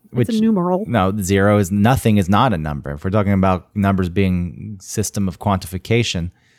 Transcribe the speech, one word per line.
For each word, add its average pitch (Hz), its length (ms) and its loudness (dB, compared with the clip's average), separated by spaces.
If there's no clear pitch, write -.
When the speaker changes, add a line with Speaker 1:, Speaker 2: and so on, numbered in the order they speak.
Speaker 1:
It's - 160 0
a 233 40 -2
Speaker 2:
Which, 214 80 0
Speaker 1:
numeral. 185 460 0
Speaker 2:
no, 101 340 0
zero 98 360 4
is, 95 140 0
nothing 107 460 2
is 90 100 2
not 104 260 2
a 87 40 -4
number. 73 340 -6
If 76 140 -8
we're 95 60 -4
talking 101 200 2
about 95 440 0
numbers 98 340 0
being 92 720 -4
system 101 480 -4
of - 100 -12
quantification, 95 920 -2